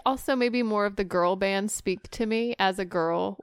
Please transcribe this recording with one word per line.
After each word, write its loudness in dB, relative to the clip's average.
also 0
maybe 2
more 2
of -2
the 0
girl 2
bands 0
speak -4
to -4
me -2
as 2
a -4
girl. 0